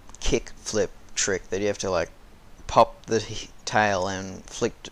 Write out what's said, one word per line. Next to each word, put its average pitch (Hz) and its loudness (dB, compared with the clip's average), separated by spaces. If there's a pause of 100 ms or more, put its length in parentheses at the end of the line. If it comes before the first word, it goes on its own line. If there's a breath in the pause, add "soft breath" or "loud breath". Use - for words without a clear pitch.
(200)
kick - 0
flip 101 0 (240)
trick - -2
that 95 -2
you 104 0
have 101 0
to, 98 -2
like, 85 0 (580)
pop - 4
the 113 2
h-, 107 -4 (160)
tail 101 4
and 95 -6
flick - -2 (200)